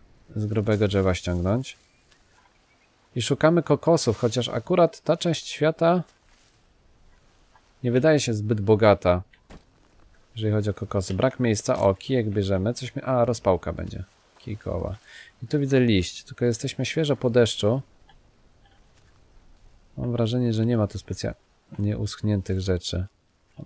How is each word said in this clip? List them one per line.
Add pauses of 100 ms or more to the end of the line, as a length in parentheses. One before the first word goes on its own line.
(360)
z
grubego
drzewa
ściągnąć. (1400)
I
szukamy
kokosów,
chociaż
akurat
ta
część
świata (1800)
nie
wydaje
się
zbyt
bogata, (1120)
jeżeli
chodzi
o
kokosy.
Brak
miejsca,
o,
kijek
bierzemy,
coś
mi,
a,
rozpałka
będzie (340)
kijkowa. (460)
I
tu
widzę
liść,
tylko
jesteśmy
świeżo
po
deszczu. (2250)
Mam
wrażenie,
że
nie
ma
tu
specjalnie
uschniętych
rzeczy. (600)